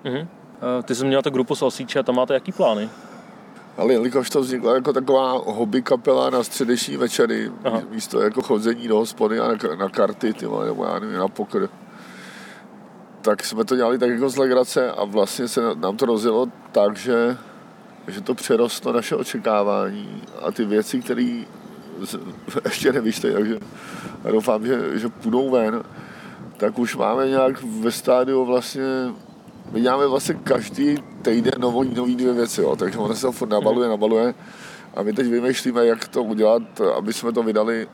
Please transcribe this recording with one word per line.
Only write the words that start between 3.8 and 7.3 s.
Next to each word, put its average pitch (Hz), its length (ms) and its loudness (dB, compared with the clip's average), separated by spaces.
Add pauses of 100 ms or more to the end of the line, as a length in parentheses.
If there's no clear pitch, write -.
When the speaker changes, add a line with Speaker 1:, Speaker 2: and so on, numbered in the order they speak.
Speaker 2:
jelikož 123 360 2
to 143 120 2
vzniklo 127 340 2
jako 131 180 0
taková 131 380 4 (140)
hobby 110 360 0
kapela 131 480 2
na 127 140 2
středeční 123 540 -2
večery, 113 540 0 (120)